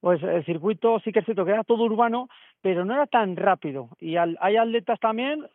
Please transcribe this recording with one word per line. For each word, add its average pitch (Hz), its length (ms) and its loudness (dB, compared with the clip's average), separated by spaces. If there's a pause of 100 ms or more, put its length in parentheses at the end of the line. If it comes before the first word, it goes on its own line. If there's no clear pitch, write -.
pues, 180 220 2
el 165 220 0
circuito 196 560 0
sí 220 100 -6
que 214 100 2
es 175 40 -4
cierto 185 220 -2
que 190 60 2
era 214 120 0
todo 233 200 2
urbano, 233 440 0 (320)
pero 180 240 0
no 202 80 -2
era 277 140 0
tan 202 300 0
rápido. 160 520 -2 (100)
Y 165 180 -4
al-, 170 260 0
hay 202 140 2
atletas 226 440 0
también 254 540 -2